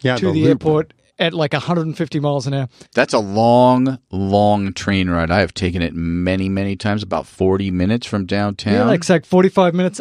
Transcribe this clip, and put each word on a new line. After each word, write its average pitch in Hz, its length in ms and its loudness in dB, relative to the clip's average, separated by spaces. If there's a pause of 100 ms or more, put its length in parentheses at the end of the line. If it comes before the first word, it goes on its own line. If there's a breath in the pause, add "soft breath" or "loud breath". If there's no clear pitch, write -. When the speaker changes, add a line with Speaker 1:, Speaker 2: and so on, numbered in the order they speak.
Speaker 1:
Yeah, 127 140 2
Speaker 2:
To 185 100 -2
Speaker 1:
the 175 60 0
Speaker 2:
the 156 100 0
Speaker 1:
loop. - 80 4
Speaker 2:
airport - 440 0 (240)
at, 170 160 0
like, 156 180 -2
a 151 60 -2
hundred 165 280 -2
and 151 100 -8
fifty 160 240 -4
miles 143 260 -2
an 139 80 -4
hour. 135 140 -4 (260 loud breath)
Speaker 3:
That's 135 200 0
a 123 40 4
long, 123 800 4 (140)
long 98 640 2
train 95 360 -2
ride. 85 220 0
I 101 80 2
have 87 140 -2
taken 87 280 -2
it 85 120 -4
many, 90 540 -2
many 98 280 -4
times, 104 260 -4
about 92 240 -6
forty 95 460 0
minutes 95 340 -2
from 98 200 -4
downtown. 101 480 -2
Speaker 2:
Yeah, 247 100 2
like, 208 160 2
it's - 100 -4
like 165 160 2
forty-five 185 480 2
minutes, 180 260 -2